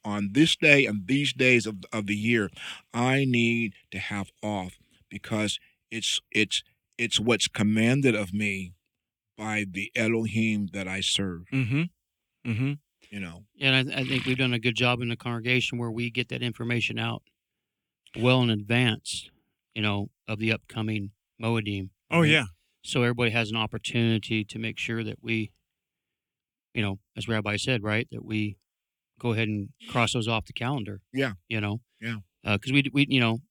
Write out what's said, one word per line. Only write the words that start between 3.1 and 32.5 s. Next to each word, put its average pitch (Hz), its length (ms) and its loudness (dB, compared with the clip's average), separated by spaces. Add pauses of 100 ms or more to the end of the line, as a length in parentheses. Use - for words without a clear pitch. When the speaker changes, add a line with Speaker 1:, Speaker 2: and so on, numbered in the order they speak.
Speaker 1:
need 117 500 2 (180)
to 95 60 -8
have 98 320 -6 (120)
off 98 360 -4 (300)
because 107 500 -4 (320)
it's, - 300 -2 (120)
it's, 107 300 2 (360)
it's 117 220 0
what's 110 260 2
commanded 113 680 4
of 98 200 -2
me 98 380 -4 (640)
by 107 340 -2
the 95 240 -6
Elohim 113 800 0
that 95 160 -6
I 95 120 -4
serve. 90 420 -2 (100)
Speaker 2:
Mm-hmm. 131 300 0 (680)
Mm-hmm. 131 220 0 (380)
Speaker 1:
You 104 100 -10
know? 87 240 -12 (100)
Speaker 3:
Yeah, 135 200 2
and 131 200 2
I, 135 60 -2
I 131 40 -2
think 127 220 -2
we've 127 100 2
done 127 160 2
a 120 60 0
good 117 160 0
job 123 260 2
in 120 80 -2
the 117 80 -2
congregation 120 640 -2
where 120 120 -4
we 117 200 -4
get 117 180 -4
that 123 140 -6
information 117 560 -2
out 117 240 -4 (960)
well 127 240 6
in 120 80 4
advance, 113 800 0 (440)
you 110 60 -6
know, 101 300 0 (160)
of 110 120 -6
the 110 140 0
upcoming 107 600 -4 (300)
Moedim, 104 460 -2 (220)
Speaker 2:
Oh, 165 100 6
Speaker 3:
right? 156 100 6
Speaker 2:
yeah. 151 140 4 (380)
Speaker 3:
So - 200 0
everybody 120 280 2
has 113 200 0
an 117 60 -2
opportunity 113 880 0
to - 140 -10
make 113 200 -6
sure 117 260 -4
that 107 180 -8
we, 113 300 -2 (1200)
you 117 80 -2
know, 98 160 -2 (180)
as 104 120 -6
Rabbi 104 280 0
said, 120 260 -2
right, 107 300 0
that 113 120 -10
we 107 320 -2 (640)
go 120 140 0
ahead 110 160 0
and 104 220 -4 (180)
cross 117 240 2
those 113 160 0
off 113 180 -2
the - 60 -18
calendar. 117 480 -6 (120)
Speaker 1:
Yeah. 131 200 -2 (160)
Speaker 3:
You 110 120 -2
know? 104 200 -2 (200)
Speaker 1:
Yeah. 113 160 -8 (280)
Speaker 3:
Uh, 104 140 2